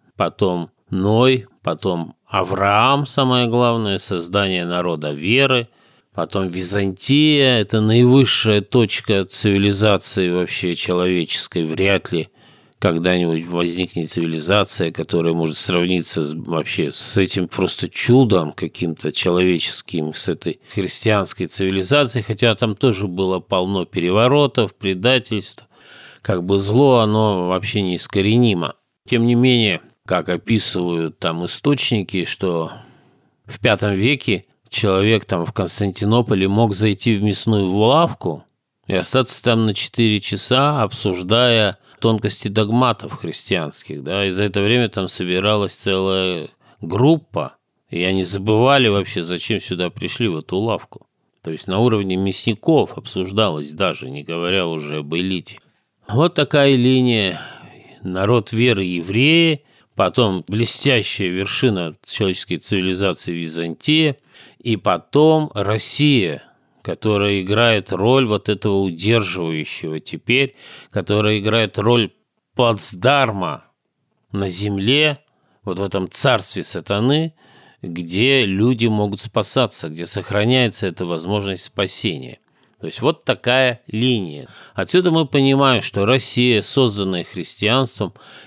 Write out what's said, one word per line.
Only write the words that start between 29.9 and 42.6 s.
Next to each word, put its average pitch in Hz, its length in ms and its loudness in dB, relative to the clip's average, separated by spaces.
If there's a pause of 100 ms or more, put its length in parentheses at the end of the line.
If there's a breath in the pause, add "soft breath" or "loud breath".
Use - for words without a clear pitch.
как 87 220 -2
описывают 87 880 -2
там 85 260 -4
источники, 101 800 -2
что 85 460 -4 (720 loud breath)
в - 140 -14
пятом 104 340 2
веке 110 520 0 (240)
человек 101 560 2
там 85 200 -2
в - 80 -10
Константинополе 101 920 0
мог 104 260 2
зайти 104 420 0
в 98 80 -2
мясную 104 480 0
лавку 107 720 2 (440)
и 95 80 -2
остаться 117 480 -2
там 113 220 2
на 107 80 0
четыре 107 460 0
часа, 123 640 0
обсуждая 104 920 2 (220 soft breath)
тонкости 113 480 0
догматов 110 640 0